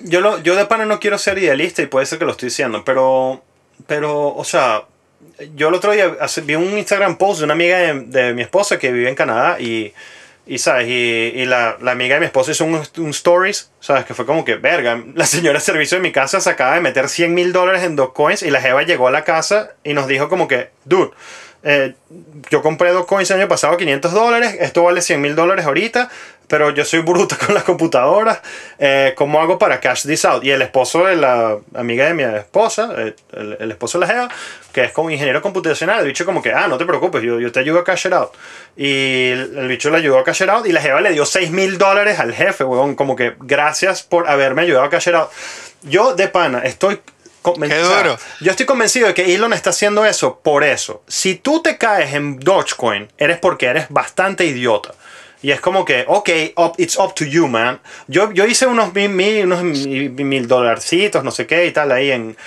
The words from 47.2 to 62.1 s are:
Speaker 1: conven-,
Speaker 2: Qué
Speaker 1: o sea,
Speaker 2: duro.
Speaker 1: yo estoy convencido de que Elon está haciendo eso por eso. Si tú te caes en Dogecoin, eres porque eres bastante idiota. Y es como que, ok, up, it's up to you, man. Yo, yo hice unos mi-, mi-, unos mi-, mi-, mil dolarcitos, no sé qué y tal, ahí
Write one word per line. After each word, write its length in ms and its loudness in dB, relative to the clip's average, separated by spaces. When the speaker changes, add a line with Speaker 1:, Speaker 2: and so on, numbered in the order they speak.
Speaker 1:
conven-, 280 0
Speaker 2:
Qué 120 2
Speaker 1:
o 60 2
sea, 100 4
Speaker 2:
duro. 200 0
Speaker 1:
yo 100 2
estoy 160 -2
convencido 400 2
de 80 2
que 200 2
Elon 180 2
está 180 -2
haciendo 360 2
eso 360 0
por 220 4
eso. 420 -2
Si 280 -2
tú 280 0
te 160 0
caes 360 0
en 260 -4
Dogecoin, 680 0
eres 200 0
porque 280 0
eres 240 0
bastante 560 -2
idiota. 480 -2
Y 80 -2
es 100 0
como 240 0
que, 240 0
ok, 220 2
up, 220 2
it's 180 0
up 180 0
to 120 -4
you, 200 2
man. 320 0
Yo, 260 0
yo 140 2
hice 200 2
unos 280 0
mi-, 140 0
mi-, 340 0
unos 200 0
mi-, 460 -4
mi-, 160 -6
mil 240 -2
dolarcitos, 720 2
no 100 -4
sé 140 -6
qué 200 2
y 40 -2
tal, 220 0
ahí 200 0